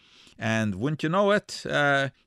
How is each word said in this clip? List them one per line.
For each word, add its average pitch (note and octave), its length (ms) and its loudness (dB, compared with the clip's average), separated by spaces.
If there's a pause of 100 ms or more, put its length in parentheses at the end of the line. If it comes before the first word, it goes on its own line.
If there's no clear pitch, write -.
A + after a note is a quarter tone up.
(380)
And A2 380 0
wouldn't C#3+ 260 -4
you D#3 60 0
know G3 240 2
it, - 360 -2
uh, C#3+ 420 2 (160)